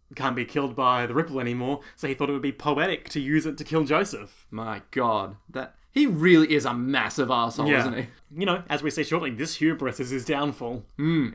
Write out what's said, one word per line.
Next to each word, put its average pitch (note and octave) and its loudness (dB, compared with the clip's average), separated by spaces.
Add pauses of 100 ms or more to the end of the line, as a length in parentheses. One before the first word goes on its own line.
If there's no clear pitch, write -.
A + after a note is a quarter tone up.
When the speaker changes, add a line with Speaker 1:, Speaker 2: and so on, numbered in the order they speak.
(140)
Speaker 1:
can't C3 -2
be B2 -2
killed C#3 -4
by B2 2
the A#2+ -4
Ripple D3 -2
anymore, B2 -4 (160)
so D#3+ -6
he C#3 -2
thought C#3+ -2
it C#3+ 0
would C3+ -2
be C#3 -2
poetic D3+ -2
to D#3 -6
use D3 0
it D#3 -6
to - -12
kill D#3+ 0
Joseph. C#3+ -2
Speaker 2:
My A2 -8 (100)
God. G#2+ 0 (140)
That, - -10 (160)
he C#4+ 4
really D#3+ 8
is C#3 2
a B2 0
massive B2 0
arsehole, A#2+ 0
Speaker 1:
Yeah. C#3 4
Speaker 2:
isn't B2+ -2
he? B2 -6 (300)
Speaker 1:
You F3 -2
know, F3 0
as D3 -2
we D#3+ -2
see E3 -2
shortly, D#3 -2
this C3 -6
hubris D#3 0
is B2+ -6
his C3 -4
downfall. C3+ -4 (120)
Speaker 2:
Hmm, D3 2